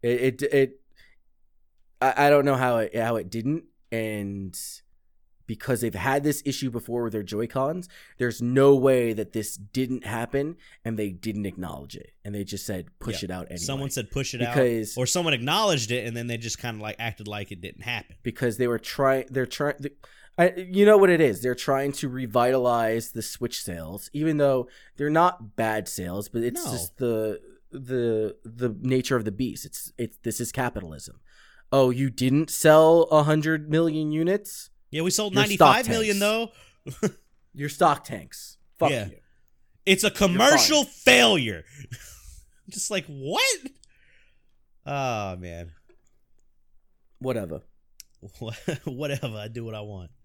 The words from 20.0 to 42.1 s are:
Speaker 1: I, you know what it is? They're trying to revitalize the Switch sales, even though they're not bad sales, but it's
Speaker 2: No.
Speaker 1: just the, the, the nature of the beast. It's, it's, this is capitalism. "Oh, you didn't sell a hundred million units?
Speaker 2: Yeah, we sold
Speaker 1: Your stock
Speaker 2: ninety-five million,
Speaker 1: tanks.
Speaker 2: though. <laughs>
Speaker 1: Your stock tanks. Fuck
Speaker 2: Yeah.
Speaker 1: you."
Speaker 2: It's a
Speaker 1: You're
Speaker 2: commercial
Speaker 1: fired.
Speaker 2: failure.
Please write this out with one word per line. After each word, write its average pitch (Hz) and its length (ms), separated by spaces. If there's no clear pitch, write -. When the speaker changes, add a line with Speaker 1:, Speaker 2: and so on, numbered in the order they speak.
Speaker 1:
I, 180 180
you 185 300
know 208 120
what 196 120
it 170 100
is? 120 220
They're 123 140
trying 139 380
to - 140
revitalize 120 1040
the 113 100
Switch - 400
sales, 85 520
even 151 240
though 135 320
they're 147 140
not 165 480
bad 110 320
sales, 92 400
but 113 140
it's 123 200
Speaker 2:
No. 156 80
Speaker 1:
just 120 260
the, 110 440
the, 120 720
the 117 360
nature 131 360
of 110 80
the 107 80
beast. 120 320
It's, - 320
it's, 113 260
this 110 160
is 117 120
capitalism. 95 680
"Oh, 131 180
you 127 220
didn't 139 400
sell 160 600
a 151 120
hundred 156 460
million 156 420
units? 175 580
Speaker 2:
Yeah, 156 120
we 180 80
sold 208 240
Speaker 1:
Your 202 80
stock 214 60
Speaker 2:
ninety-five - 40
million, 220 300
Speaker 1:
tanks. 214 840
Speaker 2:
though. 202 80
<laughs> - 220
Speaker 1:
Your 143 160
stock 147 360
tanks. - 520
Fuck 165 100
Speaker 2:
Yeah. 117 200
Speaker 1:
you." - 80
Speaker 2:
It's 190 180
a 214 40
Speaker 1:
You're 196 80
Speaker 2:
commercial 262 680
Speaker 1:
fired. - 100
Speaker 2:
failure. 190 680